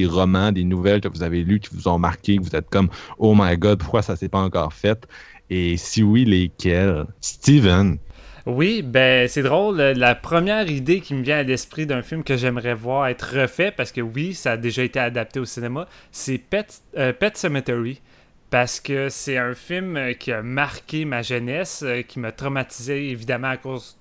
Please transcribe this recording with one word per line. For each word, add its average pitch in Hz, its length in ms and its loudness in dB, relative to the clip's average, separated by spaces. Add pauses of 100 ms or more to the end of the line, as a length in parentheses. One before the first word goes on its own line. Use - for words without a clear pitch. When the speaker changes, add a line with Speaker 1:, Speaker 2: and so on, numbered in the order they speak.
Speaker 1:
a 92 40 4
des - 20 4
romans, 92 440 4
des 92 120 0
nouvelles 92 380 2
que 98 60 -2
vous 82 140 -8
avez 85 220 0
lues, 98 160 2
qui 101 160 -16
vous 82 120 -4
ont 87 120 2
marqué, 85 380 0
que 95 40 0
vous 85 140 -4
êtes 78 160 -4
comme, « 95 180 4 (300)
Oh 107 180 6
my 90 220 6
God, 104 180 4
pourquoi 85 240 0
ça 98 140 -2
s'est 92 140 -6
pas 98 100 0
encore 87 340 -2
fait ? » 110 320 0 (460)
Et 87 260 0
si - 240 -2
oui, 110 240 6
lesquels ? 90 800 2 (160)
Steven ? 95 800 4 (480)
Speaker 2:
Oui, 175 340 -2
ben, 127 460 4
c'est 139 160 -2
drôle. 180 340 2
La 127 380 4
première 185 560 0
idée 147 300 0
qui 143 120 -8
me 135 80 -2
vient 143 160 0
à 143 60 0
l'esprit 131 420 -4
d'un 135 160 -2
film 160 220 -6
que 135 140 0
j'aimerais 123 360 -2
voir 123 320 -2
être 127 340 -4
refait, 147 300 0
parce 139 220 -6
que 123 100 -6
oui, 135 320 -6
ça 131 200 -2
a 113 40 -4
déjà 117 240 -2
été 127 160 -2
adapté 120 420 -4
au 127 60 -4
cinéma, 123 420 -8 (240)
c'est - 280 -6
Pet, - 420 -6 (160)
euh, 127 160 0
Pet 208 240 -2
Sematary. 135 640 -4 (480)
Parce 123 300 0
que 139 300 -4
c'est - 280 -6
un 123 160 -2
film, 180 420 -8
euh, 131 180 -4
qui - 180 -10
a 110 100 -4
marqué 139 640 -6
ma 127 160 -4
jeunesse, 123 640 -6
euh, 123 160 -4
qui - 160 -12
m'a 113 140 -8
traumatisé 139 800 -6
évidemment 123 380 -6
à 131 80 -4
cause 131 440 -12